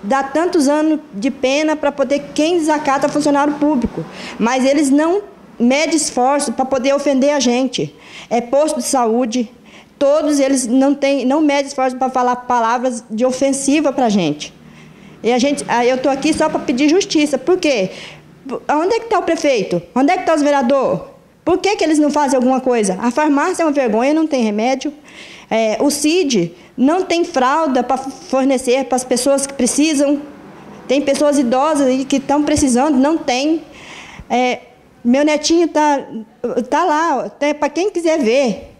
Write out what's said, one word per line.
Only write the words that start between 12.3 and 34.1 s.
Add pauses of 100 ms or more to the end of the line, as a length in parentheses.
palavras
de
ofensiva
pra
gente. (680)
E
a
gente,
aí
eu
tô
aqui
só
pra
pedir
justiça.
Por
quê? (800)
Onde
é
que
tá
o
prefeito? (140)
Onde
é
que
tá
os
vereador? (280)
Por
que
que
eles
não
fazem
alguma
coisa?
A
farmácia
é
uma
vergonha,
não
tem
remédio. (580)
É,
o
cid (240)
não
tem
fralda
pra
fornecer
pras
pessoas
que
precisam. (680)
Tem
pessoas
idosas
aí
que
tão
precisando,
não
tem. (640)